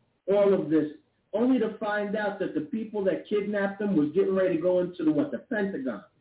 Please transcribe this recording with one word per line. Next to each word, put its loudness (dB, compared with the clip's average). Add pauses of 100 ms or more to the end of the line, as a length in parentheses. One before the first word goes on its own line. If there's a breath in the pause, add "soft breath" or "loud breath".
(280)
all 4
of 0
this, 2 (420)
only 4
to -2
find -4
out -4
that -4
the -2
people -6
that 0
kidnapped -2
them -2
was 4
getting 2
ready 2
to -2
go 2
into -4
the, 4
what, 0
the -6
Pentagon? -4 (180)